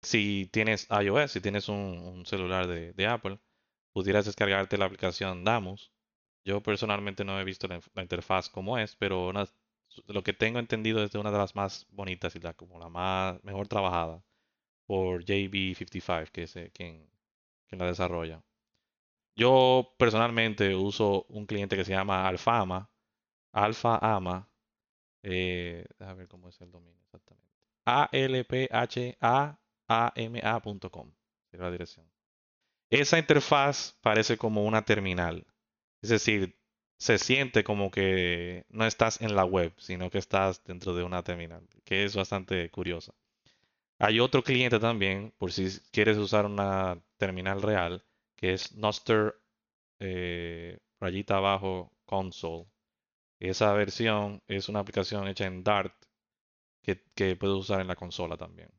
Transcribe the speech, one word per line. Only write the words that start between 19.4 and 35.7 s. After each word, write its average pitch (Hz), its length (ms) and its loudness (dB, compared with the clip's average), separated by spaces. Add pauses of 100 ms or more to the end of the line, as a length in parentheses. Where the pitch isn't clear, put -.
personalmente 113 800 4
uso 101 540 2
un 104 160 -10
cliente 101 300 -2
que 95 100 0
se 98 60 -4
llama 95 360 0
Alfama, 95 640 0 (640)
Alfa 113 480 2
Ama, 95 480 -2 (720)
eh, 90 640 -4 (140)
déjame 95 200 -16
ver 90 80 -18
cómo 90 220 -20
es - 120 -20
el 87 100 -20
dominio 87 320 -20
exactamente. - 440 -20 (380)
A 135 260 4
L 131 340 2
P 131 260 0
H 123 500 -2
A 135 380 2 (280)
A 117 280 2
M 117 260 -6
A 110 200 0
punto 98 280 -10
com 76 220 -18 (380)
sería 90 160 -10
la 90 60 -4
dirección. 85 340 -12 (840)
Esa 143 300 6
interfaz 143 840 4
parece 110 360 4
como 107 260 0
una 110 200 4
terminal, 90 640 0 (560)